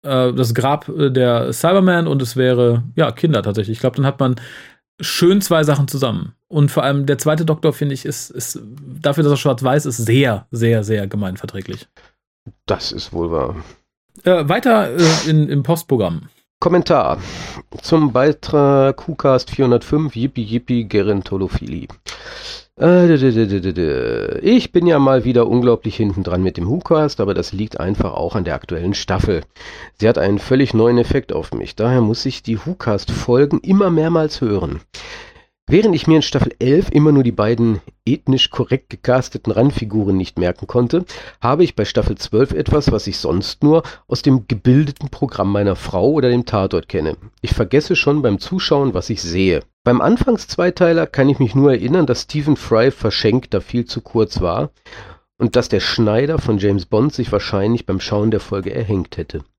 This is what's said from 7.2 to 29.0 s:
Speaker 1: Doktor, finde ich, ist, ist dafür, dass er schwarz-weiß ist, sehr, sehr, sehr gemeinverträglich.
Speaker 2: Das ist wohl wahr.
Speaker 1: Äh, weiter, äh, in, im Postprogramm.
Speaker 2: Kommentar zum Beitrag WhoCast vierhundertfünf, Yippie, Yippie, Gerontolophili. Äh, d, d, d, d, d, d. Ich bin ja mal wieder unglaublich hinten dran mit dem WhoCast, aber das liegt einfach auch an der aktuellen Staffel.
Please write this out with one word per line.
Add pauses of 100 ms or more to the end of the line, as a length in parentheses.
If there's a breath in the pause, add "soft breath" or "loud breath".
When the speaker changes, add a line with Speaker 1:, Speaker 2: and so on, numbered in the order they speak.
Speaker 1:
Doktor,
finde
ich,
ist,
ist (420)
dafür,
dass
er
schwarz-weiß
ist,
sehr,
sehr,
sehr
gemeinverträglich. (760 soft breath)
Speaker 2:
Das
ist
wohl
wahr. (680 loud breath)
Speaker 1:
Äh,
weiter,
äh,
in,
im
Postprogramm. (300)
Speaker 2:
Kommentar (640 loud breath)
zum
Beitrag
WhoCast
vierhundertfünf,
Yippie,
Yippie,
Gerontolophili. (920 loud breath)
Äh,
d,
d,
d,
d,
d,
d.
Ich
bin
ja
mal
wieder
unglaublich
hinten
dran
mit
dem
WhoCast,
aber
das
liegt
einfach
auch
an
der
aktuellen
Staffel. (580 loud breath)